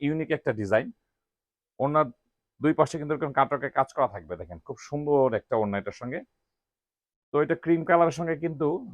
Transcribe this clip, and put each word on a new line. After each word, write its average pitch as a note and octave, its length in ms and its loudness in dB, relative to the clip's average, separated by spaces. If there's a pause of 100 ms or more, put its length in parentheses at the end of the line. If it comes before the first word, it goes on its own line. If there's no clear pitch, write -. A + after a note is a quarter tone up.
ইউনিক D#3 320 -2
একটা C#3+ 140 -4 (100)
ডিজাইন। G#2+ 260 2 (960)
ওনার D3 220 2 (560)
দুই D#3 160 4
পাশে D3+ 220 2
কিন্তু D3 140 -6
এরকম C#3+ 240 -4
কাটওয়ার্কের C3+ 400 0
কাজ C3+ 180 2
করা C3 180 2
থাকবে। F2 260 -10
দেখেন, E2+ 260 -12
খুব C3+ 100 -12 (120)
সুন্দর D3 360 2 (160)
একটা - 200 -6
ওড়না G2+ 200 0
এটার G2+ 200 -12
সঙ্গে। B2+ 200 -10 (1120)
তো C#3 120 -2
এটা D#3+ 200 0
ক্রিম E3 240 4
কালারের E3+ 300 4
সঙ্গে E3 160 -2 (100)
কিন্তু D#3 220 -2 (280)